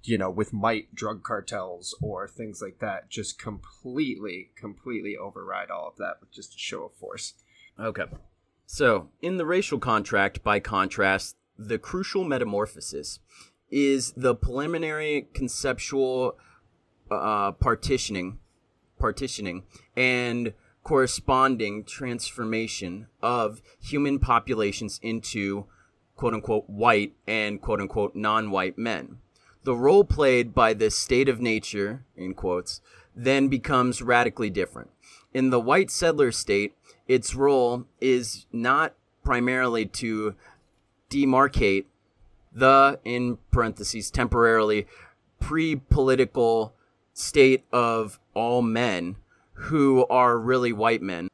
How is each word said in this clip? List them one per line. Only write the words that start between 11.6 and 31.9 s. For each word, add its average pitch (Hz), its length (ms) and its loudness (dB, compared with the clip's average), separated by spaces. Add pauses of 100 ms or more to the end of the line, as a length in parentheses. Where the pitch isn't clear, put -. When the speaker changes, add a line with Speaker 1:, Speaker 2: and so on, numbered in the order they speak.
Speaker 2:
crucial 190 460 -6
metamorphosis 104 960 -6 (500)
is 139 420 0
the 123 220 0
preliminary 151 1000 -4
conceptual, 127 1000 -2 (760)
uh, 101 420 -2
partitioning, 110 840 -2 (600)
partitioning 104 680 -6 (320)
and 123 580 0 (280)
corresponding 127 1000 0
transformation 113 1200 -8 (160)
of 117 380 -2 (200)
human 143 380 -2
populations 110 840 0
into 101 640 -6 (480)
quote-unquote 113 540 -2
white 104 460 2 (120)
and 107 340 -2
quote-unquote 101 540 -4
non-white 104 640 -2
men. 107 400 -6 (460)
The 131 100 0
role 147 300 6
played 127 500 2
by 110 200 4
the 107 160 2
state 131 380 2
of 117 120 0
nature, 110 640 -4 (120)